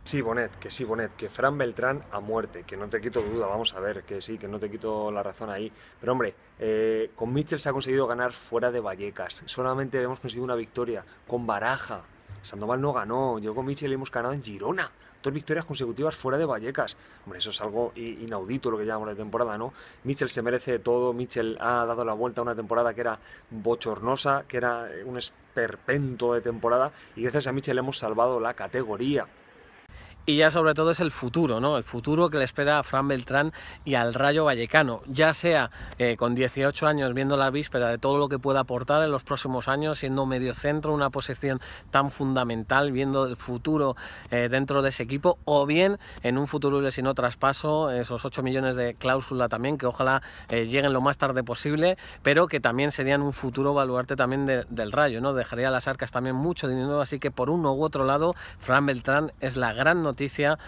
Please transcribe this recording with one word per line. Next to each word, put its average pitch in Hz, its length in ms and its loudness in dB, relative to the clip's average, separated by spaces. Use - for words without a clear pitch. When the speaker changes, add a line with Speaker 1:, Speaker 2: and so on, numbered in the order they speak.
Speaker 1:
Sí, 143 200 -2
Bonet, 113 360 -2
que 101 140 -12
sí, 131 140 -4
Bonet, 110 320 -4
que 104 120 -8
Fran 139 280 0
Beltrán 131 540 -2
a 101 80 -6
muerte, 107 440 -4
que 98 120 -12
no 101 120 -8
te 107 120 -4
quito 113 220 -2
duda, 107 240 -2
vamos 107 300 -2
a 95 40 -8
ver, 98 240 -4
que 98 180 -8
sí, 110 180 -10
que 101 80 -10
no 101 100 -8
te 101 140 -6
quito 107 400 -4
la 104 100 -4
razón 101 300 -8
ahí. 104 200 -6
Pero, 117 140 0
hombre, 120 200 0
eh, 110 580 0
con 113 160 -4
Michel 147 280 -2
se 147 100 -2
ha 135 40 0
conseguido 131 340 0
ganar 120 260 -2
fuera 117 380 0
de 120 80 -2
Vallecas. 98 680 -8
Solamente 131 560 -2
hemos 123 180 -2
conseguido 123 260 -8
una 127 100 -2
victoria 117 480 -4
con 120 180 -4
Baraja. 110 560 -2
Sandoval 110 400 -4
no 143 100 0
ganó, 123 460 0
llegó 107 240 -4
Michel 139 300 -4
y 135 40 0
hemos 131 140 -8
ganado 123 240 -2
en 143 80 -6
Girona. 117 480 -4
Dos 143 100 -2
victorias 156 340 -4
consecutivas 135 500 -4
fuera 131 240 -2
de 165 60 2
Vallecas. 123 520 -4
Hombre, 92 120 -14
eso 104 140 -6
es - 100 -6
algo 107 320 -2
i-, 113 300 -10
inaudito 113 480 -4
lo 110 80 -2
que 104 60 -2
llevamos 107 240 -4
de 104 60 -8
temporada, 107 440 -2
¿no? 120 140 -6
Michel 135 240 -2
se 123 120 -2
merece 120 380 0
todo, 123 340 2
Michel 117 460 -4
ha 120 260 2
dado 117 180 -2
la 113 100 0
vuelta 117 280 -2
a 117 40 -2
una 120 100 -2
temporada 113 400 0
que 117 60 -6
era 117 180 -2
bochornosa, 117 960 0
que 127 100 -6
era, 120 340 -2
eh, 85 120 -12
un 123 140 -10
esperpento 120 1160 -2
de 120 80 2
temporada, 117 520 2
y 113 60 -6
gracias 127 240 0
a 135 60 -2
Michel 135 260 -2
hemos 131 220 -4
salvado 117 400 2
la 113 160 -2
categoría. 117 720 -2
Speaker 2:
Y 151 120 2
ya 156 140 8
sobre 156 240 4
todo 160 160 4
es 156 80 0
el 175 100 2
futuro, 127 500 0
¿no? 143 160 2
El 117 80 0
futuro 151 460 2
que 151 80 -2
le 135 60 4
espera 143 340 2
a 139 60 2
Fran 139 240 0
Beltrán 139 440 0
y 139 120 0
al 120 180 2
Rayo 147 320 4
Vallecano, 123 600 2
ya 151 260 4
sea, 151 380 2
eh, 120 200 2
con 120 180 2
dieciocho 135 500 0
años, 143 300 2
viendo 135 200 2
la 135 140 2
víspera 131 380 0
de 117 100 0
todo 139 220 2
lo 143 100 2
que 139 80 -2
pueda 135 220 2
aportar 127 420 2
en 156 100 2
los 135 120 -2
próximos 131 440 -2
años, 147 300 0
siendo 135 300 0
medio 127 260 -2
centro, 151 400 -2
una 143 160 2
posición 135 500 -4
tan 139 220 4
fundamental, 131 800 2
viendo 135 340 0
el 123 120 -6
futuro, 135 580 0
eh, 120 220 2
dentro 135 320 2
de 135 60 2
ese 131 120 -4
equipo, 139 440 2
o 147 200 4
bien 180 320 4
en 123 160 2
un 143 80 2
futuro, 139 460 2
si 127 100 -4
no 131 140 2
traspaso, 139 760 0
esos 123 340 -2
ocho 131 200 -4
millones 131 320 0
de 120 180 -2
cláusula 127 560 0
también, 131 300 -2
que 127 80 -2
ojalá, 131 340 2
eh, 117 180 0
lleguen 139 260 2
lo 131 80 2
más 139 160 2
tarde 131 260 0
posible, 151 540 0
pero 151 260 6
que 151 120 -2
también 127 320 2
serían 139 320 2
un 143 100 0
futuro 135 400 0
baluarte 131 420 2
también 131 300 2
de, 131 240 2
del 110 220 -2
Rayo, 131 300 2
¿no? 139 120 0
Dejaría 127 380 0
las 127 160 0
arcas 131 240 -4
también 127 240 -2
mucho 156 320 0
dinero, 135 340 0
así 139 160 -2
que 135 140 -2
por 127 180 0
uno 156 240 2
u 135 100 0
otro 147 220 0
lado, 151 300 2
Fran 135 260 4
Beltrán 139 540 2
es 131 180 -2
la 120 160 2
gran 156 300 4
noticia 139 160 -2